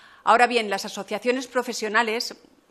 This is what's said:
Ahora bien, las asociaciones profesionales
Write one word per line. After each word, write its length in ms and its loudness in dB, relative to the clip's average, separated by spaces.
Ahora 220 6
bien, 240 0
las 160 -4
asociaciones 600 -4
profesionales 880 -2